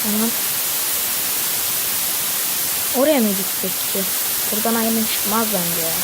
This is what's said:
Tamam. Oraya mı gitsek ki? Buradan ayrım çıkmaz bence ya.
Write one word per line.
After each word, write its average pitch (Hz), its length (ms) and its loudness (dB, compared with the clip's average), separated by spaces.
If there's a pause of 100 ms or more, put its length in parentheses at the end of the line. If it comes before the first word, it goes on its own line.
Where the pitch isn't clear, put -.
Tamam. 214 260 2 (2750)
Oraya 285 220 6
mı 220 100 4
gitsek 190 640 -2
ki? 196 100 0 (480)
Buradan 226 240 0
ayrım 226 300 2
çıkmaz 220 400 0
bence 175 400 0
ya. 165 80 -2 (100)